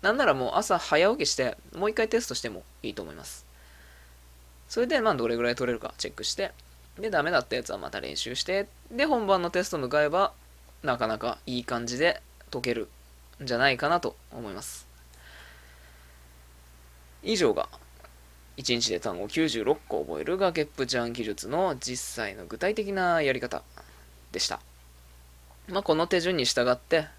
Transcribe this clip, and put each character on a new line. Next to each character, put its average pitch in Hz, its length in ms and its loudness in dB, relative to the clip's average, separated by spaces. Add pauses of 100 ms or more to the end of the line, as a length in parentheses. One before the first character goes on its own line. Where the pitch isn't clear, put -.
な 196 100 2
ん 247 60 2
な 277 80 4
ら 165 80 6
も 131 160 2
う - 60 -2
朝 180 220 2
早 170 340 4
起 269 60 0
き - 80 0
し - 100 0
て、 127 220 0 (180)
も 180 120 0
う - 20 2
一 214 60 -4
回 220 120 2
テ 233 140 2
ス - 60 -8
ト 123 80 -6
し - 60 -4
て 117 80 -6
も 87 140 -12 (200)
い 113 60 -4
い - 40 -8
と 101 80 -10
思 80 100 -10
い 76 40 -14
ま 73 100 -14
す。 - 200 -16 (1200)
そ 226 120 0
れ 247 60 4
で、 269 140 2
ま 220 100 4
あ、 160 40 2
ど 117 120 0
れ 117 80 2
ぐ 117 60 0
ら 120 100 4
い 120 40 2
取 123 120 0
れ 120 60 2
る 113 60 -4
か - 180 -10
チ - 120 -6
ェ - 20 -10
ッ - 20 -16
ク - 100 -12
し - 120 -4
て、 196 160 -4 (480)
で、 220 100 -4
ダ 165 140 2
メ 165 80 0
だ 165 80 4
っ 156 80 -4
た - 80 -4
や 123 80 -4
つ - 80 -8
は 98 60 -6
ま 78 120 -8
た 101 120 -6
練 67 140 -8
習 123 200 -6
し - 80 -4
て、 196 240 -2 (240)
で、 254 140 0
本 247 200 2
番 190 160 4
の 170 80 -2
テ 180 140 0
ス - 80 -6
ト 175 60 -2
迎 143 260 2
え 147 60 4
ば、 185 240 2 (520)
な 127 120 2
か 117 100 0
な 110 100 0
か 113 280 -4
い 123 140 -4
い 120 60 -8
感 120 220 -4
じ 123 100 -6
で 160 240 2 (300)
解 131 100 -6
け 120 140 -2
る 113 120 -6 (560)
ん - 20 -10
じ 123 80 -2
ゃ 117 40 0
な 135 140 6
い 123 60 0
か 143 120 0
な 170 100 4
と 143 160 -4 (160)
思 117 180 -10
い 98 40 -8
ま 101 80 -10
す。 - 260 -14 (2250)
以 208 140 0
上 139 160 6
が、 - 140 0 (880)
一 123 200 0
日 117 160 0
で 87 80 0
単 90 200 -4
語 104 80 -6
九 160 220 0
十 117 140 -2
六 147 140 4 (100)
個 - 180 -2
覚 76 160 -4
え - 20 -4
る 180 140 -2
崖 175 260 2
っ - 20 0
ぷ 135 200 -4
ち 123 120 -2
暗 120 140 -2
記 117 120 -6
術 107 260 -6
の 165 280 0
実 - 460 -8
際 101 120 -6
の 95 100 -12
具 110 120 -10
体 202 180 0
的 202 180 -2
な 175 280 2
や 135 120 2
り 123 80 -2
方 120 220 -6 (680)
で - 80 -6
し - 80 0
た。 - 140 -6 (1080)
ま 175 120 0
あ、 - 40 -4
こ 156 120 4
の 165 120 2
手 180 140 2
順 175 160 0
に 127 80 2
従 123 260 2
っ 123 40 6
て 156 320 0 (120)